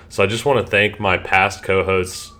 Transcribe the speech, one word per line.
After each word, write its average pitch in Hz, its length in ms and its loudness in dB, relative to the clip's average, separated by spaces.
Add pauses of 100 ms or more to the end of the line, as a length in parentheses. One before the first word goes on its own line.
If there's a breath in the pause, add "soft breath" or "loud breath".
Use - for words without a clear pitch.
So - 160 0
I - 20 2
just 113 180 -2
wanna 123 220 2
thank 101 320 0
my 95 180 2
past 95 460 0
co-hosts 92 760 -2